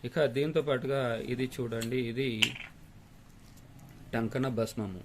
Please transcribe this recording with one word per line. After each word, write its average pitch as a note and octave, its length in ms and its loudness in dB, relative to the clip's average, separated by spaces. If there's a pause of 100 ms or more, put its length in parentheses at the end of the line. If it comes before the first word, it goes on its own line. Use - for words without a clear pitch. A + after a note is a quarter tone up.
ఇక D#3 160 4 (120)
దీంతో D#3 320 4
పాటుగా C3+ 320 2 (340)
ఇది B2+ 200 2
చూడండి, A#2 460 0 (100)
ఇది C3 180 0 (1900)
టంకణ A#2 320 2 (120)
భస్మము. G#2 460 -2